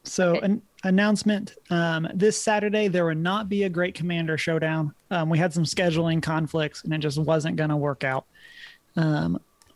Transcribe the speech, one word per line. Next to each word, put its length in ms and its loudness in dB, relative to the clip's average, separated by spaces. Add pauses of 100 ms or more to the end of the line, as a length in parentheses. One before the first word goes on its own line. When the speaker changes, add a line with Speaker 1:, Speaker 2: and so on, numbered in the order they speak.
Speaker 1:
So 340 0
Speaker 2:
Okay. 100 -2
Speaker 1:
an 160 0 (220)
announcement. 720 2 (160)
Um, 440 0
this 260 2
Saturday, 480 0
there 180 2
will 80 0
not 340 -2
be 160 0
a 40 0
Great 260 -2
Commander 420 -2
Showdown. 560 0 (180)
Um, 180 0
we 100 4
had 140 2
some 120 0
scheduling 580 2
conflicts, 600 -2
and 100 -4
it 60 -2
just 200 -2
wasn't 380 2
gonna 200 0
work 280 -2
out. 220 -2 (720)
Um, 440 0 (360)